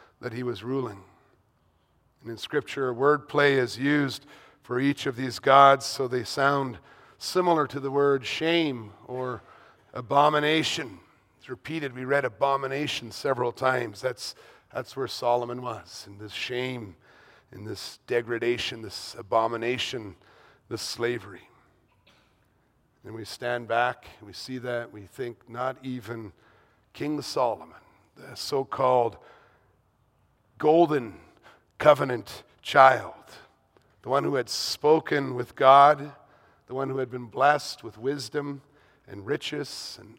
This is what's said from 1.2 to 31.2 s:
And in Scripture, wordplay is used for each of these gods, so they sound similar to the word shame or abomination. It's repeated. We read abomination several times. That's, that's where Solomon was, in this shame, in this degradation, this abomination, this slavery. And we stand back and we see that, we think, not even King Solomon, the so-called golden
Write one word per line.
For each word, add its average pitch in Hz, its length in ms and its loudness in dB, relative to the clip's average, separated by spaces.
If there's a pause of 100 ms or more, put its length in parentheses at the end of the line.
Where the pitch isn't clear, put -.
And 117 80 -14
in 113 60 -10
Scripture, 135 580 -4
wordplay 143 640 4
is 123 220 0
used 139 480 0 (360)
for 123 160 -4
each 139 280 0
of 127 100 -4
these 127 220 -6
gods, 139 480 8
so 131 200 -4
they 123 180 -4
sound 139 540 0 (400)
similar 170 480 0
to 139 140 -10
the 135 100 -6
word 139 340 2
shame 147 680 -2 (140)
or 127 360 -8 (520)
abomination. 147 1040 2 (400)
It's - 100 -20
repeated. 139 460 -8
We 127 100 -10
read 139 200 0
abomination 135 840 -2
several 123 420 -2
times. 123 480 -2
That's, - 340 -8 (380)
that's - 240 -10
where 127 120 -6
Solomon 123 540 -2
was, 113 440 -12
in 101 120 -20
this 104 140 -14
shame, 123 600 -8 (580)
in 104 120 -16
this - 420 -12
degradation, 120 760 -2
this - 360 -14
abomination, 113 960 -2 (540)
this 117 140 -8
slavery. 113 680 -6 (1600)
And 107 100 -16
we 110 100 -12
stand 120 420 -6
back 117 400 0 (120)
and 104 80 -20
we 98 80 -18
see 131 240 -10
that, 120 340 -8
we 107 100 -16
think, 120 460 -12
not 127 340 -6
even 117 500 -10 (600)
King 147 300 -6
Solomon, 120 520 -4 (420)
the - 200 -18
so-called 127 800 0 (1400)
golden 151 560 2 (640)